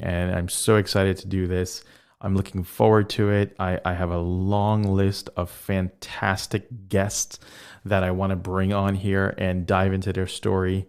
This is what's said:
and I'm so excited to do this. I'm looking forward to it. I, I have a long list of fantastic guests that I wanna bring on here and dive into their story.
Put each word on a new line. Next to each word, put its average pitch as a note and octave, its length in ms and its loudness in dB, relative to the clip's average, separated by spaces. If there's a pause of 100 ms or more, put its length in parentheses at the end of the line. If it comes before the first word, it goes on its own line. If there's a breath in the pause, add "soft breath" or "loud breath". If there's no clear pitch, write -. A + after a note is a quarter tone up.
and F2 320 -2
I'm F2+ 140 -2
so - 280 2
excited G2 420 2
to - 100 -12
do F#2+ 180 0
this. F#2 380 -2 (360 loud breath)
I'm G2 140 -2
looking F#2+ 300 -2
forward G#2+ 460 4
to G#2 200 0
it. G2+ 280 2
I, F#2 260 0
I F2+ 100 0
have F2 160 0
a F2 80 0
long G2 640 2
list G2 540 0
of F2 140 -4
fantastic G2 1400 -4
guests G2 500 -2 (460 loud breath)
that G2 180 2
I F#2 80 0
wanna F#2+ 260 0
bring F#2+ 360 0
on G2 220 0
here G2 440 0
and F#2 280 -2
dive F#2+ 260 2
into F#2+ 200 -2
their F#2 140 -2
story. F#2 640 -2